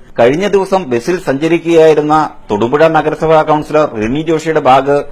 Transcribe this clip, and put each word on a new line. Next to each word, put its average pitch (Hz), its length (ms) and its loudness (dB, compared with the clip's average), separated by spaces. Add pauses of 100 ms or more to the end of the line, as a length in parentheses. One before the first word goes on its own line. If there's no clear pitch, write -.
(200)
കഴിഞ്ഞ 151 280 2
ദിവസം 185 420 -2
ബസ്സിൽ 143 300 -4
സഞ്ചരിക്കുകയായിരുന്ന 156 1080 0 (220)
തൊടുപുഴ 127 360 0
നഗരസഭാ 156 560 0
കൗൺസിലർ 151 520 -2
റിനി 117 260 -4
ജോഷിയുടെ 160 380 -2
ബാഗ് 139 520 2